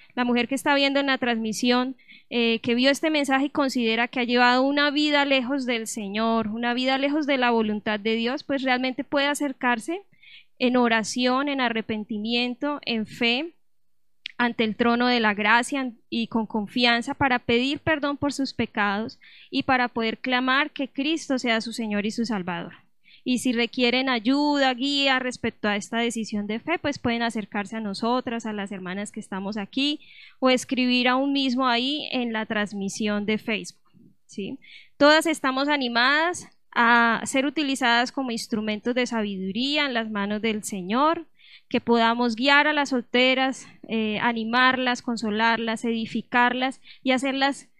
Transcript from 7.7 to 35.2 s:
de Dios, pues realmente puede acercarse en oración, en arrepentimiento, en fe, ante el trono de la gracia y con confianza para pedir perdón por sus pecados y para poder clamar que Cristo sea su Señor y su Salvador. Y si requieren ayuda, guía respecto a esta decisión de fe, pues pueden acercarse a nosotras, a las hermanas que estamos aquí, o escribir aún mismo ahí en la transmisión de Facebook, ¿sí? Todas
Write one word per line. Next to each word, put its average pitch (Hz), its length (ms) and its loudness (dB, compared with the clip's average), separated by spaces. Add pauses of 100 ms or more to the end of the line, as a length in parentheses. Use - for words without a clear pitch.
de 220 160 0
Dios, 233 280 -2
pues 269 180 -2
realmente 262 420 -2
puede 277 240 0
acercarse 285 760 -2 (560)
en 254 180 2
oración, 247 720 2
en 277 120 -2
arrepentimiento, 233 1200 -2
en 220 200 -2
fe, 247 480 -2 (840)
ante 240 260 0
el 220 120 -2
trono 240 320 2
de 247 120 2
la 214 140 2
gracia 240 580 0 (180)
y 226 180 -4
con 226 180 -2
confianza 233 720 -2
para 254 240 0
pedir 247 400 -2
perdón 285 380 -2
por 285 160 -2
sus 269 200 -4
pecados 214 680 -4 (300)
y 262 140 -2
para 254 240 2
poder 226 320 -4
clamar 262 520 0
que 269 180 -6
Cristo 277 500 -2
sea 226 200 0
su 226 140 -8
Señor 208 320 -2
y 220 60 -4
su 226 140 -4
Salvador. 180 480 -6 (500)
Y 254 160 0
si 254 120 0
requieren 240 560 0
ayuda, 269 680 2
guía 269 460 0
respecto 247 480 -4
a 208 80 2
esta 208 220 -6
decisión 220 500 -4
de 214 120 -4
fe, 339 200 -2
pues 285 180 -4
pueden 233 260 -2
acercarse 214 520 -4
a 220 60 -6
nosotras, 233 640 -2
a 220 80 -6
las 202 180 -6
hermanas 190 400 -8
que - 80 -12
estamos 196 380 -6
aquí, 277 420 -2 (400)
o 262 100 4
escribir 254 600 2
aún 269 240 2
mismo 269 340 0
ahí 254 440 0
en 240 200 -2
la 220 140 -4
transmisión 208 800 -4
de 214 120 0
Facebook, - 540 -8 (360)
¿sí? 202 320 -10 (360)
Todas 302 300 6